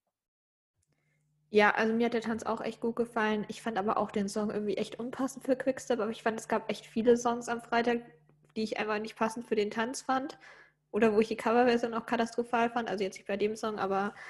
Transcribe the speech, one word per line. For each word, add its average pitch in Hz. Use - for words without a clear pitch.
Ja, 208
also 226
mir 233
hat 226
der 233
Tanz 220
auch 226
echt 226
gut 233
gefallen. 214
Ich -
fand 226
aber 202
auch 208
den 202
Song 214
irgendwie 208
echt -
unpassend 254
für 262
Quickstep, 262
aber 220
ich 220
fand, 220
es -
gab 220
echt -
viele 233
Songs 240
am 233
Freitag, 233
die 220
ich 214
einfach 214
nicht 220
passend 226
für 214
den 208
Tanz 233
fand 262
oder 214
wo 214
ich 220
die 220
Coverversion 240
auch 226
katastrophal 233
fand. 233
Also 196
jetzt 190
nicht -
bei 196
dem 208
Song, 214
aber 196